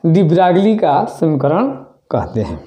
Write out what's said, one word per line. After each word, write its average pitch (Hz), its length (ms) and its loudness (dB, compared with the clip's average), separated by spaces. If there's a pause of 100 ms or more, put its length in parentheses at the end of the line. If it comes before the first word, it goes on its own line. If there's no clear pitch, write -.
de 175 180 4
Broglie 185 560 2
का 170 300 0
समीकरण 156 560 -2 (440)
कहते 107 300 -4
हैं। 82 260 -8